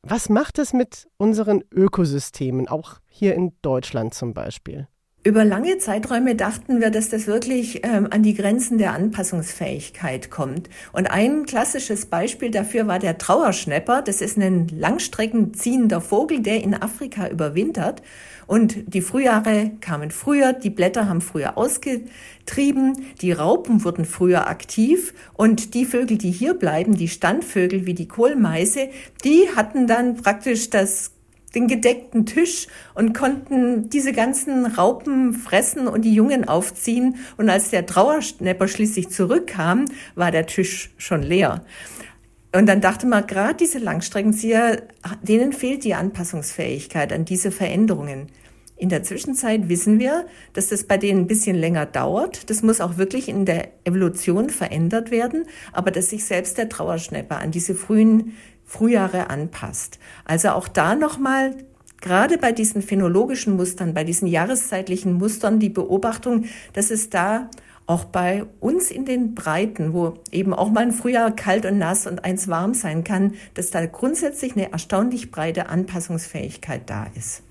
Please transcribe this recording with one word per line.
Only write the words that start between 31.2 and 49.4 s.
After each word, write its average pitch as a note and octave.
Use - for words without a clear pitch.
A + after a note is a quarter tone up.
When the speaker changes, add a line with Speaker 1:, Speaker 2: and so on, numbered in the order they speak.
Speaker 2:
den A#3+
gedeckten A#3
Tisch -
und A3
konnten B3
diese C4+
ganzen B3+
Raupen A#3+
fressen A#3+
und A3
die A3
Jungen B3
aufziehen. A#3+
Und G#3+
als G#3
der F3+
Trauerschnäpper F#3+
schließlich G#3
zurückkam, G3
war F3
der D#3+
Tisch -
schon D#3+
leer. D#3+
Und G3+
dann G3+
dachte G3+
man, G#3
gerade G3+
diese D#4+
Langstreckenzieher, G#3+
denen A#3
fehlt C4+
die G3+
Anpassungsfähigkeit D#3
an D#3+
diese F#3
Veränderungen. D#3+
In F#3
der F#3+
Zwischenzeit A3